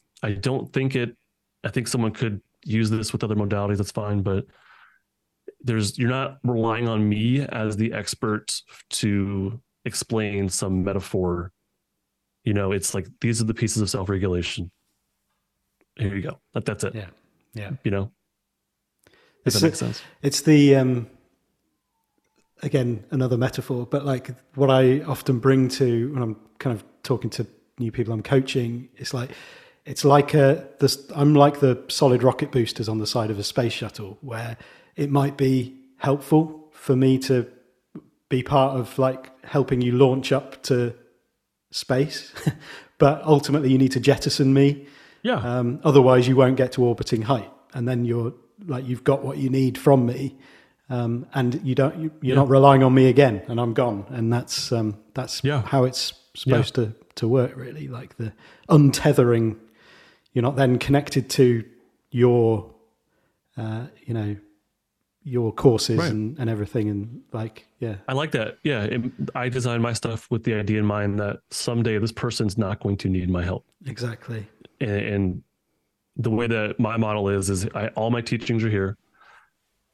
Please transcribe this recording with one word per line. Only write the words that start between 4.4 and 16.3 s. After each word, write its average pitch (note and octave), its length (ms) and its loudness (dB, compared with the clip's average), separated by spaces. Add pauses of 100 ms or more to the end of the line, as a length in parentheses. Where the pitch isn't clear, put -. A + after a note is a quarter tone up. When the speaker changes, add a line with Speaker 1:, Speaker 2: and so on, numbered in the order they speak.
Speaker 1:
there's, A2 360 -2
you're B2 120 0
not C3 340 -4
relying A2+ 440 -2
on G#2+ 220 0
me A#2 320 0
as A2 360 -4
the A2 160 -2
expert G#2+ 680 -6 (300)
to G2+ 680 -2 (260)
explain G#2 640 -4
some F#2+ 340 -2
metaphor. F#2 680 -4 (920)
You G#2+ 100 -2
know, G2 200 0
it's G2 200 -4
like, G2 140 -6 (140)
these A#2 200 -2
are A2 40 0
the A2 100 -2
pieces A2 260 -2
of F#2+ 80 -2
self-regulation. F#2 800 -4 (1300)
Here G2 200 -4
you F#2+ 60 -4
go. - 180 -12 (140)